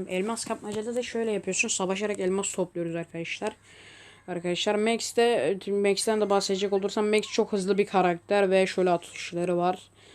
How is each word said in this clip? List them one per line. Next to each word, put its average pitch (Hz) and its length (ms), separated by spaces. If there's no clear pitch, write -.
Elmas 202 380
kapmacada 220 500
da 247 80
şöyle 226 280
yapıyorsun. 190 360
Savaşarak 196 520
elmas 190 320
topluyoruz 170 440
arkadaşlar. 170 600
Arkadaşlar 175 480
Max'te, 214 840
Max'ten 202 540
de 202 80
bahsedecek 196 440
olursam 202 340
Max 214 140
çok 208 300
hızlı 196 260
bir 202 80
karakter 185 680
ve 190 160
şöyle 180 220
atışları 175 680
var. 175 220